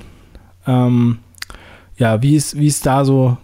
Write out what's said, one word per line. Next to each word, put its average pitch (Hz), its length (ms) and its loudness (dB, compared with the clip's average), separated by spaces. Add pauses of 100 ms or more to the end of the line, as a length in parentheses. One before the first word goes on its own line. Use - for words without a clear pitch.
(680)
Ähm, 123 520 0 (800)
ja, 113 260 0
wie 143 120 2
ist, 147 240 -2
wie 147 80 2
ist 147 200 -2
da 139 180 0
so 131 400 2